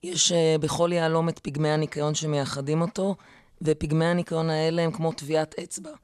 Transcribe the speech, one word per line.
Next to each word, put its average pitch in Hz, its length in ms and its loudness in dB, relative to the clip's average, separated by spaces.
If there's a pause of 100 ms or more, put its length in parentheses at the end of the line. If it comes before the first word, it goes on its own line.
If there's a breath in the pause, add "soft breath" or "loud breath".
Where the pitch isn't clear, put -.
יש, 175 300 0
אה, 160 280 4
בכל 156 320 0
יהלום 165 360 2
את 160 100 -6
פגמי 147 300 -2
הניקיון 151 460 0
שמייחדים 147 680 -2
אותו, 185 360 -2 (460 loud breath)
ופגמי 156 420 2
הניקיון 165 460 0
האלה 160 320 0
הם 160 100 0
כמו 160 200 -2
טביעת 156 500 -2
אצבע. 196 280 -12 (140)